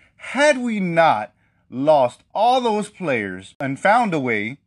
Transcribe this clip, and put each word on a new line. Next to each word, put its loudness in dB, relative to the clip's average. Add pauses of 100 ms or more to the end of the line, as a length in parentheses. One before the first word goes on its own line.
(180)
Had 0
we -4
not 2 (360)
lost 0 (100)
all 2
those -2
players -6
and -6
found 2
a 0
way -4